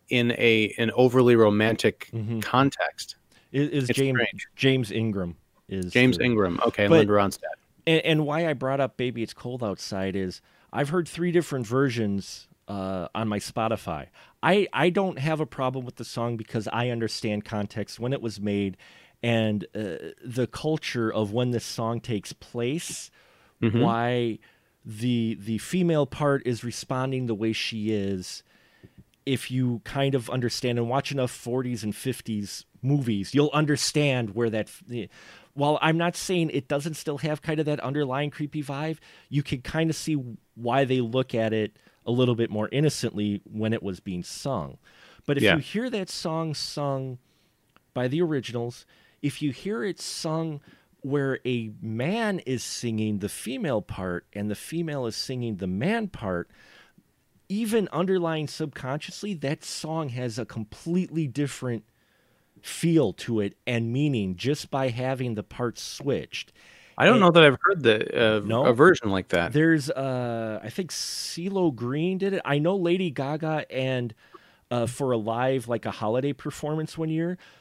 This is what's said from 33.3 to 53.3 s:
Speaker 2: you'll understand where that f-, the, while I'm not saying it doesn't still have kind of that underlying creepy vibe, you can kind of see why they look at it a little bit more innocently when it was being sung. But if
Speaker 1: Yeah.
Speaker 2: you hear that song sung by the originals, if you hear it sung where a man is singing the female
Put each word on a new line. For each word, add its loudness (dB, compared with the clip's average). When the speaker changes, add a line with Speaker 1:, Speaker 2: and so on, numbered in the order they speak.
Speaker 2:
you'll 4
understand 0
where 2
that -2
f-, -20
the, -8
while 2
I'm 4
not 0
saying 0
it -2
doesn't -2
still -6
have -4
kind -2
of 0
that -2
underlying -2
creepy -6
vibe, -4
you 0
can -4
kind 0
of -2
see -2
why 2
they 2
look 0
at 2
it -2
a -2
little 4
bit 2
more -2
innocently 0
when -2
it -4
was -6
being -6
sung. -6
But 0
if 2
Speaker 1:
Yeah. 8
Speaker 2:
you 2
hear -4
that -4
song -4
sung -4
by 0
the 2
originals, -4
if -2
you 2
hear -6
it -6
sung -4
where 0
a -2
man -2
is -4
singing -2
the -4
female -2